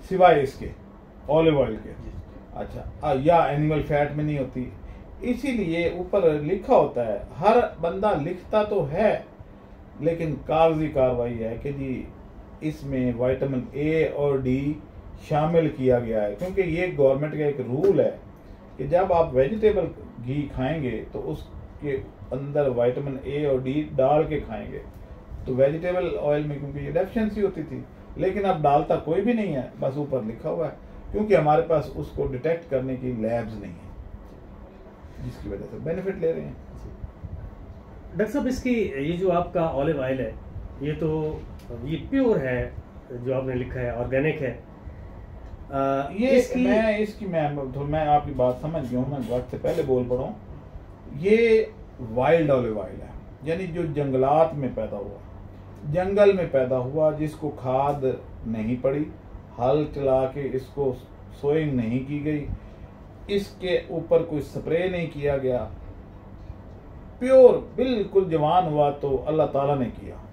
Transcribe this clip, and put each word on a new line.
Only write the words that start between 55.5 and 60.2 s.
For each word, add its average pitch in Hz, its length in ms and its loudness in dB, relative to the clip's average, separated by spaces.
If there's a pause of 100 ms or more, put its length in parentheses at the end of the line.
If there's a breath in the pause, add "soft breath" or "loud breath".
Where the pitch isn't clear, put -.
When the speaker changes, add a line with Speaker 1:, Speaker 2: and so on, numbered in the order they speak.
Speaker 1:
जंगल 196 400 6
में 175 180 0
पैदा 131 280 2
हुआ, 151 340 2
जिसको 151 360 -4 (100)
खाद 127 460 0 (420)
नहीं 113 300 -2
पड़ी, 143 300 0 (520)
हल 139 260 2 (100)
चला 131 320 2